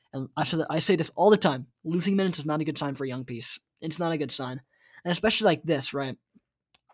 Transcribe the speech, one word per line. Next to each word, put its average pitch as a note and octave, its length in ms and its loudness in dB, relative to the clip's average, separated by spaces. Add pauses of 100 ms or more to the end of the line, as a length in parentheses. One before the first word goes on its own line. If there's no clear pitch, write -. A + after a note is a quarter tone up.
(120)
And C3+ 240 -8
I D3+ 80 0
say D#3+ 140 0
that, D#3 100 0
I - 120 -2
say F#3+ 160 4
this D#3+ 180 -2
all F#3+ 160 6
the G#3+ 80 10
time. C3+ 280 2 (180)
Losing F3 320 0
minutes F#3+ 220 0
is D3 80 -8
not D3+ 140 0
a D#3 40 -2
good D3+ 140 -4
sign C#3+ 160 -2
for C#3 100 -6
a C3+ 40 -4
young B2+ 160 -6
piece. B2 340 -10 (220)
It's D#3 180 -8
not E3+ 140 0
a D#3+ 60 -2
good C3+ 140 -4
sign. C3 280 -6 (440)
And F3 80 0
especially G#3 340 2
like E3 160 4
this, D3 320 0
right? C3+ 220 -4 (760)